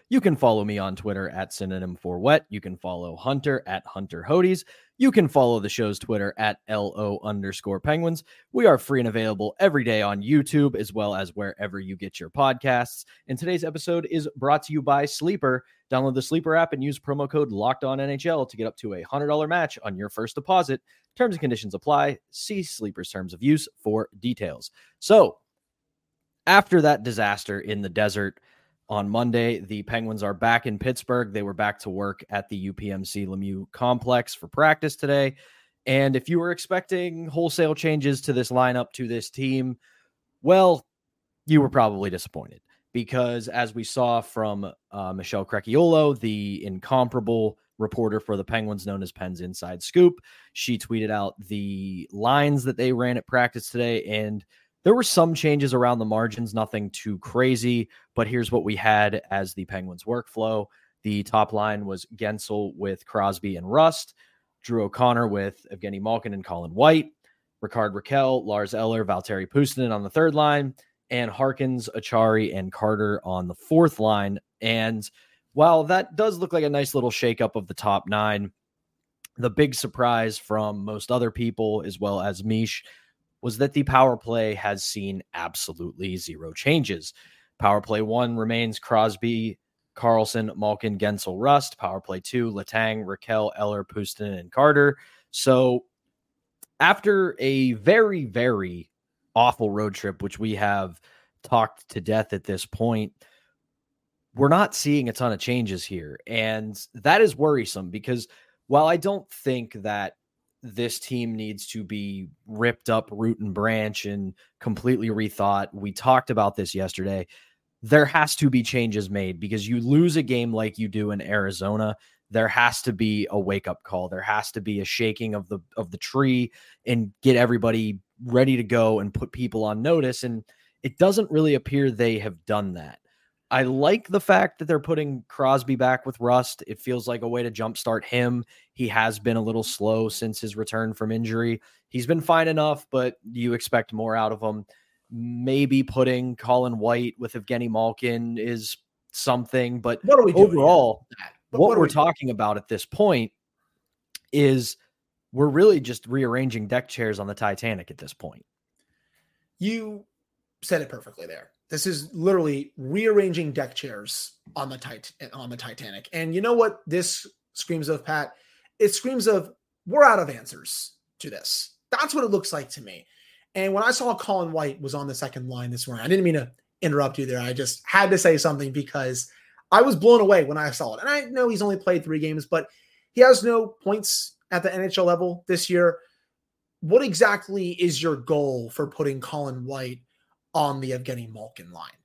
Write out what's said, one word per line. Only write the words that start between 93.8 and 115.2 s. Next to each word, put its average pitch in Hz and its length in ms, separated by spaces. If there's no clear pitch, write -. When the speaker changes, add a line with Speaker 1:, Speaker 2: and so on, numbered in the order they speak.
Speaker 1:
Puustinen, 101 560
and 87 100
Carter. 143 480
So 127 540
after 190 580
a 131 360
very, 185 500
very 101 640
awful 117 360
road 104 240
trip, 98 280
which 101 160
we 110 160
have 98 440
talked - 480
to 104 100
death 107 320
at 98 120
this 95 200
point, 110 480
we're 139 140
not 185 260
seeing 143 360
a - 20
ton 123 180
of 101 80
changes 113 460
here. 82 420
And 110 520
that 143 260
is 202 160
worrisome 120 540
because 113 380
while 147 200
I 175 100
don't 196 340
think 123 520
that 101 320
this 117 360
team 120 360
needs 107 340
to 110 160
be 98 440
ripped 117 420
up 110 240
root 110 260
and 101 140
branch 107 540
and 101 260
completely 113 520
rethought, 101 640